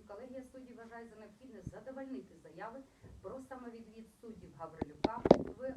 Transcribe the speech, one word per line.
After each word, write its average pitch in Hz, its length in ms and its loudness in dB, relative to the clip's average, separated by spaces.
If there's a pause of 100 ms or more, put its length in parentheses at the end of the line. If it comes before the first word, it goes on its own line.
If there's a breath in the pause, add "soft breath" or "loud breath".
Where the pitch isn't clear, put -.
колегія 254 440 -6
суддів 247 260 -12
вважає 226 300 -10
за 220 80 -14
необхідне 214 460 -12 (100)
задовольнити 254 720 -6
заяви 202 360 -8 (420 loud breath)
про 226 180 -6 (100)
самовідвід 226 560 -8 (160)
суддів 190 360 -10
Гаврилюка - 640 2 (360)
В 262 200 -2